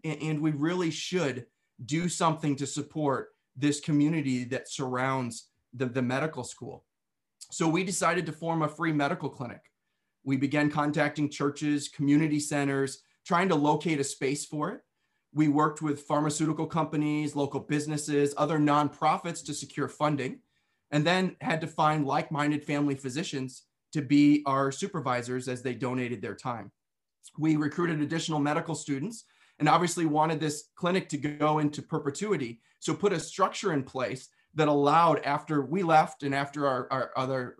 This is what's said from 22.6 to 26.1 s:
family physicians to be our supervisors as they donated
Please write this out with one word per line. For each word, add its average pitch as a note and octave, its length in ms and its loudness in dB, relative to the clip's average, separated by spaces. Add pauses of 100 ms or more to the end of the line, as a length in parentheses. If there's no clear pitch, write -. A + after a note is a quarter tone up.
family C#3+ 300 0
physicians C3 680 -6 (300)
to D#3 100 0
be D3 420 6
our C#3 260 2
supervisors B2+ 760 -4
as B2+ 160 -6
they B2+ 100 -2
donated B2 480 -4